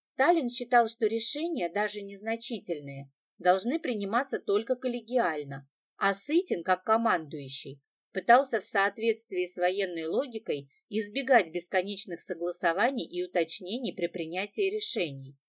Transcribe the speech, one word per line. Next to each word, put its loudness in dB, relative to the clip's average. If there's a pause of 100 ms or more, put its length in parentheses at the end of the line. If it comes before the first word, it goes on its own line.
Сталин 2
считал, 2
что -2
решения, -2
даже -2
незначительные, -6 (300)
должны 4
приниматься -2
только 0
коллегиально, -2 (280)
а 2
Сытин, 0
как 2
командующий, -2 (320)
пытался 6
в -4
соответствии 0
с -10
военной 0
логикой -2 (200)
избегать 2
бесконечных -4
согласований 0
и -4
уточнений -2
при -2
принятии -2
решений. -4 (100)